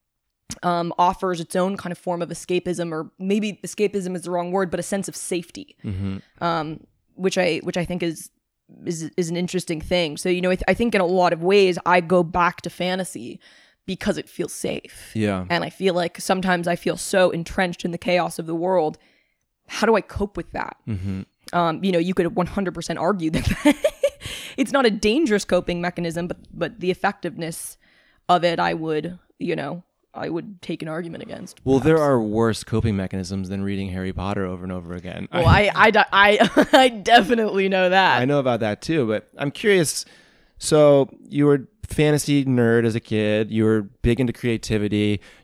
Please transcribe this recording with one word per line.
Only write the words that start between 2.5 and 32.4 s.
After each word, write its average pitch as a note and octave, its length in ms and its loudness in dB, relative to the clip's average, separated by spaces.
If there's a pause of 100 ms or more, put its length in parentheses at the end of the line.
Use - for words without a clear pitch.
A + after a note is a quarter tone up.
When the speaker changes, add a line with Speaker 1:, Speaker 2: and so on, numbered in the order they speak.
Speaker 1:
or D#3+ 280 -8
maybe G3+ 440 -2
escapism F#3+ 520 -4
is E3+ 80 -10
the E3+ 80 -10
wrong F3 200 -4
word, F#3+ 200 0
but F3 80 -2
a F3 40 -6
sense G3 240 -4
of - 80 -12
safety, - 680 -10
Speaker 2:
Mm-hmm. G2 340 -6 (260)
Speaker 1:
um, D#3+ 360 -4 (360)
which F#3 220 -2
I, F3 260 0
which F3 140 -6
I F3 80 -2
think F3 180 -6
is, E3 260 -6 (560)
is, D#3+ 320 -8
is E3+ 120 -2
an E3+ 80 -4
interesting F3 440 -4
thing. E3+ 360 -2
So, - 120 -4
you F3+ 120 0
know, F3+ 100 0
I, F#3 40 2
th-, - 120 -6
I F#3+ 60 4
think A#3 220 0
in G3 60 2
a F3+ 40 2
lot F3+ 280 2
of E3 100 -4
ways F#3+ 420 6
I F3+ 160 6
go F3 220 4
back F3 380 0
to F#3 80 -10
fantasy F3+ 680 -6 (460)
because F#3+ 320 -4
it D3+ 120 -8
feels - 240 -8
safe. - 600 -10
Speaker 2:
Yeah. G2+ 360 -2
Speaker 1:
And E3+ 140 0
I E3+ 60 -6
feel F#3 240 -2
like E3+ 260 -4
sometimes F3+ 480 -2
I F3 80 0
feel E3+ 220 -4
so F#3 320 2
entrenched F3 560 -4
in F3 60 -6
the E3+ 80 -8
chaos F3 400 -2
of E3 80 -10
the E3 80 -6
world. E3 420 0 (680)
How - 180 -4
do A3+ 100 4
I F#3+ 60 2
cope - 360 -8
with - 160 -10
that? - 240 -8 (100)
Speaker 2:
Mm-hmm. G2 340 -6 (300)
Speaker 1:
Um, E3+ 320 0
you G3 80 2
know, E3+ 80 2
you F3 140 -2
could F3 220 -2
one F3 120 0
hundred F#3 260 -4
percent E3 240 -8
argue E3+ 340 0
that - 440 2 (400)
<laughs> - 420 -12
it's C4 140 -2
not C4+ 140 4
a A#3 60 4
dangerous G#3+ 540 0
coping F3 360 -2
mechanism, F3 460 -4
but, - 100 -8 (160)
but D#3+ 260 -8
the F3+ 100 -2
effectiveness E3+ 880 -6 (520)
of F3 140 4
it, E3+ 160 0
I E3+ 140 0
would, D#3+ 460 -6 (200)
you E3+ 160 -4
know, E3+ 280 -8 (320)
I - 140 -8
would F3 320 -10
take - 200 -10
an D#3+ 60 -8
argument D#3+ 360 -10
against, - 420 -16
Speaker 2:
Well, C3 140 4
there D3+ 180 4
Speaker 1:
perhaps. D3+ 120 2
Speaker 2:
are B2+ 120 4
worse A2 420 0